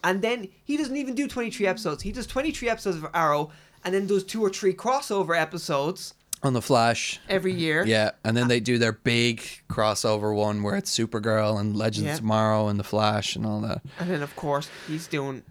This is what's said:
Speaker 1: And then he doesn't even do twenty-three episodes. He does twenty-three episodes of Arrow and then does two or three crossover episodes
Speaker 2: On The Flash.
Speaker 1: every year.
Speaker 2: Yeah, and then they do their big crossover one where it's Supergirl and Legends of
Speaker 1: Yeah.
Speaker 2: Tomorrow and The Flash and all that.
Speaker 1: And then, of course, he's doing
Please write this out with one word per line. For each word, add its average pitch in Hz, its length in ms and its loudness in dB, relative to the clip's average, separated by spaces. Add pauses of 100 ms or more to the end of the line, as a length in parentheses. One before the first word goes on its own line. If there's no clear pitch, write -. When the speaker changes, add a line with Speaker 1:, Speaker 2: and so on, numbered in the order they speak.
Speaker 1:
And 190 200 2
then 220 260 -2 (160)
he 294 120 -4
doesn't 277 200 -4
even 262 180 -4
do 269 140 -2
twenty-three 226 380 -2
episodes. 180 360 -2
He 202 100 -6
does 240 140 -8
twenty-three 262 420 -2
episodes 214 280 -2
of 156 180 -8
Arrow 151 360 2 (340)
and 180 100 -2
then 196 120 0
does 190 180 2
two 214 200 -6
or 196 60 4
three 190 240 2
crossover 196 640 0
episodes 156 720 -2 (300)
Speaker 2:
On 139 120 2
The 117 80 2
Flash. 117 560 4 (120)
Speaker 1:
every 185 240 0
year. 165 320 0
Speaker 2:
Yeah, 107 240 4 (140)
and 113 120 2
then 123 120 2
they 120 120 4
do 120 180 2
their 113 140 4
big 117 500 2 (280)
crossover 107 640 2
one 104 280 0
where 101 140 0
it's - 180 -4
Supergirl 107 640 0
and 104 180 0
Legends 107 320 0
of 143 40 -2
Speaker 1:
Yeah. - 40 -6
Speaker 2:
Tomorrow 107 520 2
and 104 100 0
The 101 60 -2
Flash 107 520 0
and 110 100 -4
all 107 160 -2
that. 107 180 -4 (180)
Speaker 1:
And 180 120 -4
then, 151 120 -2
of 147 140 -8
course, 143 320 -2 (180)
he's 160 200 -6
doing 139 440 -6